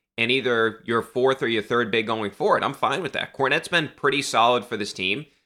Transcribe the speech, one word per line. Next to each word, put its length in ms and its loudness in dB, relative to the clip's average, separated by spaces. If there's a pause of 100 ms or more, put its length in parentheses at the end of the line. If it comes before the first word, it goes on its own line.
(180)
and 140 0
either 540 0
your 160 0
fourth 400 2
or 60 -2
your 160 0
third 280 0
big 160 0
going 240 -2
forward. 300 0
I'm 120 -2
fine 280 -2
with 120 -8
that. 200 -6
Kornet's 360 -2
been 260 0
pretty 260 0
solid 440 2
for 100 -8
this 160 -6
team. 360 -4 (180)